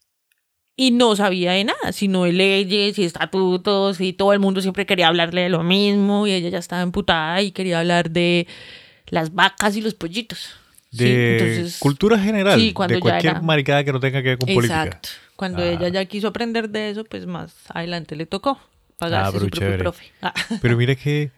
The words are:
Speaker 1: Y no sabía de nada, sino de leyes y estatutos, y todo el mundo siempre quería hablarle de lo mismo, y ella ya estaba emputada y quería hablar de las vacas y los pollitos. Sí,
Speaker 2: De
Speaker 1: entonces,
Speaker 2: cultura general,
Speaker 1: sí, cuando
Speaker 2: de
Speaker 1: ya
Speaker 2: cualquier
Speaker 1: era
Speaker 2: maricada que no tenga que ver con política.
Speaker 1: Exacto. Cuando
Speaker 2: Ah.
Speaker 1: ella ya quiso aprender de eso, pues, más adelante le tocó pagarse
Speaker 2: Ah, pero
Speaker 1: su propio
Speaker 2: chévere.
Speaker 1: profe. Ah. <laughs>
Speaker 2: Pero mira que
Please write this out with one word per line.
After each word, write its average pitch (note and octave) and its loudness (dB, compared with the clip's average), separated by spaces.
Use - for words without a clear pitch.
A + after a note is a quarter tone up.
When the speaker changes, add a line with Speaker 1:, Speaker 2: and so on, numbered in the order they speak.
Speaker 1:
Y C4 4
no A#3+ 4
sabía F#3 0
de G3 0
nada, G4 -4
sino F#3+ 0
de F3 2
leyes G3 0
y G3 2
estatutos, F#3 0
y F#3 -2
todo G3 2
el G3+ 4
mundo G3 2
siempre F#3 -2
quería F3+ 4
hablarle E3+ 0
de F3+ 0
lo E3 2
mismo, G3+ 2
y G3+ 0
ella F3 -2
ya F#3 -6
estaba F3 -6
emputada F3 -2
y G3+ -2
quería F#3 -2
hablar F3 0
de F3 2
las D#3+ -4
vacas G3 2
y A3 -4
los G#3+ -4
pollitos. F#3 -10
Sí, A#2+ -2
Speaker 2:
De B2 4
Speaker 1:
entonces, A2+ 0
Speaker 2:
cultura G3 2
general, G3+ 2
Speaker 1:
sí, A3 4
cuando F3+ -2
Speaker 2:
de F#3 2
Speaker 1:
ya - -4
Speaker 2:
cualquier F3 2
Speaker 1:
era E3+ -4
Speaker 2:
maricada D3 2
que C#3 -2
no C3 -2
tenga C3 -2
que C3 0
ver B2+ 0
con B2+ 0
política. D#3+ 2
Speaker 1:
Exacto. - -10
Cuando F3+ -6
Speaker 2:
Ah. F3 0
Speaker 1:
ella F3 -2
ya F#3+ -2
quiso G#3 -4
aprender A3+ -4
de G#3+ -6
eso, G#3+ -8
pues, F#3+ -12
más E3 -10
adelante E3+ -8
le D#3+ -6
tocó C4+ -4
pagarse B2+ 0
Speaker 2:
Ah, - -4
pero G2 0
Speaker 1:
su F2+ -2
propio G2 -2
Speaker 2:
chévere. F#2 0
Speaker 1:
profe. - -6
Ah. F#3 -6
<laughs> - -6
Speaker 2:
Pero A#2+ 2
mira B2 2
que D3 -4